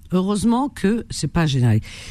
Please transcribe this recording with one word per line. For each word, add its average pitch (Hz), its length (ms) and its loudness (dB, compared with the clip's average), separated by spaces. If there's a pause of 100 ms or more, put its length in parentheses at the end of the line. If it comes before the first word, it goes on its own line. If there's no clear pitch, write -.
(120)
Heureusement 208 580 0
que 220 400 -2
c'est - 220 -6
pas 170 140 2
général. 123 340 2 (320)